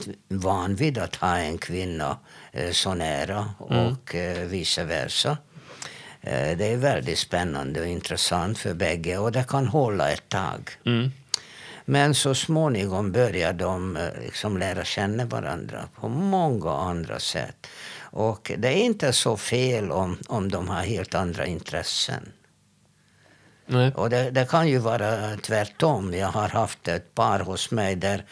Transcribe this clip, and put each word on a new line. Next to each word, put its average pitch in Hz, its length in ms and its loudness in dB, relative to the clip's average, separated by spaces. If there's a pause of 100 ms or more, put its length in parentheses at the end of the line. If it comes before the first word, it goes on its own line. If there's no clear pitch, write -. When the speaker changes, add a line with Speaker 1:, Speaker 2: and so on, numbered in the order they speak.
(280)
Speaker 1:
van 95 480 0
vid 135 220 2
att 85 180 -4
ha 87 220 2
en 82 200 -2
kvinna, 80 600 -4 (340)
eh, 87 200 -4
så 95 220 0
nära 85 560 -2 (200)
Speaker 2:
Mm. 120 240 4
Speaker 1:
och, - 220 -8
eh, 87 320 -2
vice 90 360 -2
versa. 82 540 0 (840)
Eh, 71 360 0
det 101 160 0
är 123 40 0
väldigt 85 420 2
spännande 76 600 -2
och 85 60 -2
intressant 87 720 0
för 101 140 -2
bägge 87 440 0
och 110 140 0
det 127 120 2
kan 135 240 2
hålla 101 440 2
ett - 180 -6
tag. - 400 -4 (160)
Speaker 2:
Mm. 120 260 2 (760)
Speaker 1:
Men 143 300 6
så 135 200 4
småningom 104 760 2
börjar 95 420 4
de, 92 440 -2
eh, 87 120 -2 (160)
liksom 104 320 -4
lära 87 280 -2
känna 107 400 -2
varandra 107 580 -6 (120)
på - 140 -6
många 147 640 2
andra 80 480 -2
sätt. - 480 -6 (320)
Och 110 580 -2
det 117 100 2
är 135 160 4
inte 208 300 2
så 117 240 2
fel 117 540 0
om, 87 260 0 (100)
om 98 240 0
de 92 180 -2
har 90 120 -2
helt 92 340 -2
andra 85 300 0
intressen. - 840 -4 (1400)
Speaker 2:
Nej. 127 280 6
Speaker 1:
Och 101 140 2
det, 123 220 2
det 131 180 4
kan 165 180 6
ju 135 100 6
vara 110 600 0
tvärtom. 107 760 0
Jag 95 140 0
har 101 220 0
haft - 380 0
ett 87 280 -2
par 113 240 4
hos 90 320 -4
mig 98 240 2
där 98 360 -2